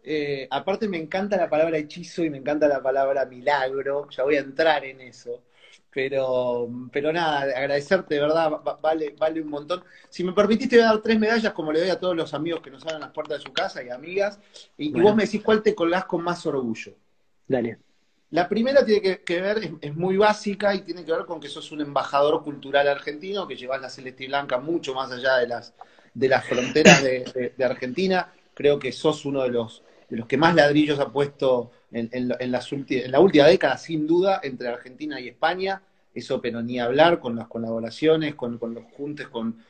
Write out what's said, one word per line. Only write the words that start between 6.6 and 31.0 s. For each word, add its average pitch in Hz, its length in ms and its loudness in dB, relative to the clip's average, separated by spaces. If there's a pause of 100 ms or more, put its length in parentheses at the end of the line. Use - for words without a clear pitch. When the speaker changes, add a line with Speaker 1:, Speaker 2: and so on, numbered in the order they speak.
Speaker 1:
pero 147 200 0
nada, 160 280 0 (180)
agradecerte, 143 580 0
de 143 40 0
verdad, 156 300 2
va-, 151 320 -6
vale, 156 360 0
vale 160 220 -2
un 151 80 -8
montón. 147 340 -6 (260)
Si - 160 -6
me 180 80 -2
permitís, 208 360 2
te - 80 6
voy 233 80 10
a 226 40 6
dar 214 140 4
tres 220 160 2
medallas, 220 340 2
como 156 200 -4
le 156 80 2
doy 185 100 2
a 175 80 0
todos 180 160 0
los 151 200 -4
amigos 160 260 -4
que 131 100 -18
nos 135 140 -20
abren 160 160 -8
las 135 120 -14
puertas 147 260 -8
de - 60 -16
su 135 80 -16
casa 170 300 -4
y 123 80 -12
amigas. 180 480 -4 (400)
Y, 147 100 -4
y - 40 -6
Speaker 2:
Bueno. 180 160 6
Speaker 1:
vos 208 80 6
me 208 80 4
decís 208 180 -4
cuál 220 200 4
te 208 120 2
colgás 170 300 0
con 170 180 -4
más 175 240 -4
orgullo. 127 460 -4 (540)
Speaker 2:
Dale. 117 320 -2 (520)
Speaker 1:
La 175 160 2
primera 254 380 4
tiene 208 160 4
que, 185 220 0
que 175 180 -2
ver, 208 180 -2
es, 180 120 -6 (100)
es 147 160 -10
muy 185 220 0
básica 208 560 2
y 214 60 -4
tiene 170 240 -12
que 160 80 -4
ver 165 120 -2
con 165 160 -10
que 147 80 -14
sos 151 240 -16
un 151 80 -8
embajador 143 600 2
cultural 143 460 0
argentino, 156 580 -4
que 131 100 -10
llevas 127 240 -6
la 127 80 -12
celeste 127 360 -14
y - 20 -8
blanca 139 320 -2
mucho 151 340 -4
más 131 200 -6
allá 131 240 0
de 120 100 2
las, 117 280 -8 (380)
de 131 160 2
las 123 160 2
fronteras 143 580 6
de, 127 300 -2
de, 123 240 -6
de 131 80 0
Argentina. 165 720 -2 (180)
Creo 143 260 2
que 131 140 -6
sos 156 320 -2
uno 139 200 -2
de 123 60 0
los, 117 320 -4 (280)
de 127 80 -8
los 113 80 -8
que 139 100 -2
más 165 200 4
ladrillos 147 420 4
ha 143 120 -2